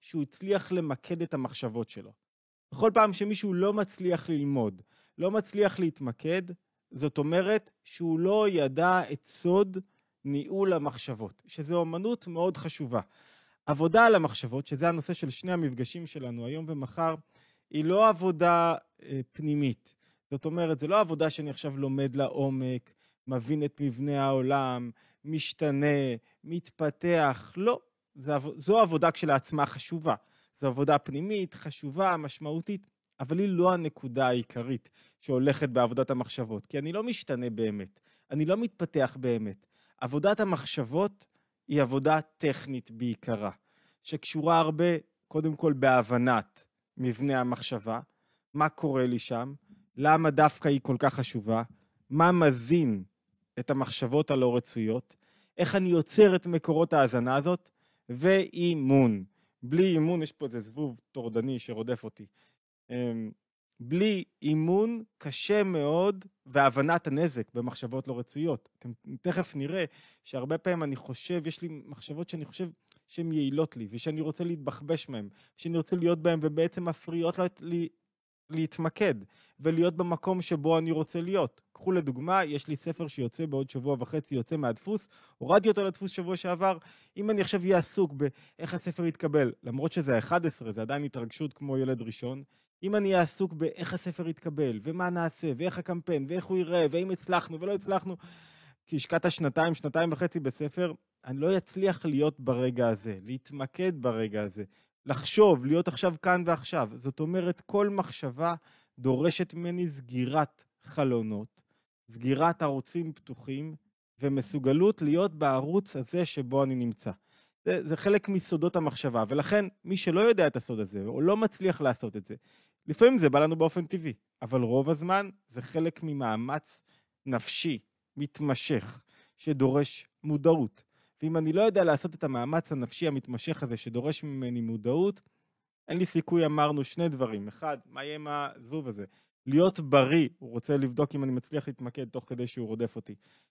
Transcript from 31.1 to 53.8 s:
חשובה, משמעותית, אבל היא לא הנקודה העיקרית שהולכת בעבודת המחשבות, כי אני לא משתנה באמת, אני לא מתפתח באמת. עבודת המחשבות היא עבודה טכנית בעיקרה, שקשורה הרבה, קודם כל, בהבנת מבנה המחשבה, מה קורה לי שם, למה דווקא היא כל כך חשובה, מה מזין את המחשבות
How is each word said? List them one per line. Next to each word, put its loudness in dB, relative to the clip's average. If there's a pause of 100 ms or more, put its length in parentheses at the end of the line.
חשובה, -2
משמעותית, -8 (320)
אבל -2
היא 2
לא 4
הנקודה -2
העיקרית -4 (320)
שהולכת 2
בעבודת 2
המחשבות, -4
כי -6
אני -6
לא -4
משתנה -4
באמת, -4 (320)
אני 0
לא 2
מתפתח -2
באמת. -4 (340)
עבודת 0
המחשבות -2 (420)
היא 2
עבודה 2
טכנית -4
בעיקרה, -4 (520)
שקשורה 0
הרבה, 2 (420)
קודם -2
כל, 2
בהבנת 2 (320)
מבנה 0
המחשבה, -4 (540)
מה 2
קורה 0
לי 0
שם, -6 (420)
למה 6
דווקא 4
היא 2
כל 0
כך 4
חשובה, -2 (460)
מה 6
מזין 4 (560)
את -8
המחשבות 0